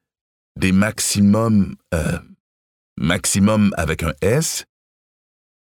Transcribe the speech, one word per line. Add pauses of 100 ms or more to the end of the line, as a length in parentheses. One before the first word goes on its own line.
(580)
Des
maximum, (180)
euh, (800)
maximum
avec
un
S. (1040)